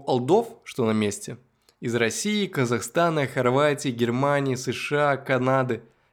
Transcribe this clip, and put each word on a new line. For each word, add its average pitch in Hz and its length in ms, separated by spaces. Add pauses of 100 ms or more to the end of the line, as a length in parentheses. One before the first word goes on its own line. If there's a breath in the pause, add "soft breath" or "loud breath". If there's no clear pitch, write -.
олдов, 147 420 (160)
что - 220
на 110 60
месте, 107 460 (420 soft breath)
из 120 160
России, 190 500
Казахстана, 147 800
Хорватии, 139 640
Германии, 131 680
С 127 160
Ш 147 420
А, 131 40
Канады, 131 640 (320 soft breath)